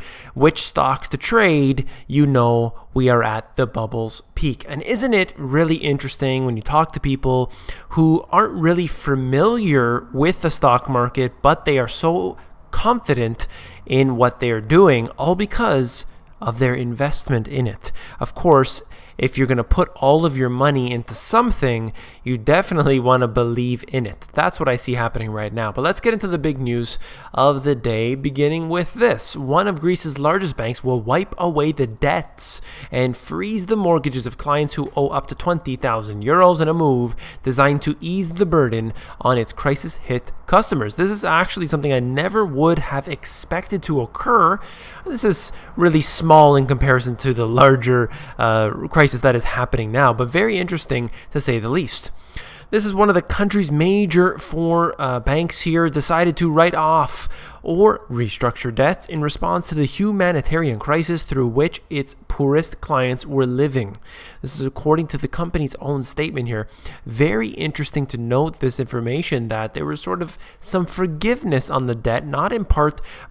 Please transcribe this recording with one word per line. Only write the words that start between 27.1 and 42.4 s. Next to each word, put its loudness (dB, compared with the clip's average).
of 2
the 2
day, -2
beginning -2
with -2
this. 0
One 0
of -2
Greece's -2
largest 0
banks -4
will 0
wipe -2
away 0
the -2
debts -4
and 0
freeze -6
the 0
mortgages 2
of -10
clients 0
who -4
owe 2
up -4
to -10
twenty -2
thousand -2
euros 6
in 2
a 2
move 2
designed 2
to -2
ease -4
the 0
burden 2
on 2
its -2
crisis-hit -4
customers. 0
This 0
is -6
actually 0
something 0
I 4
never 0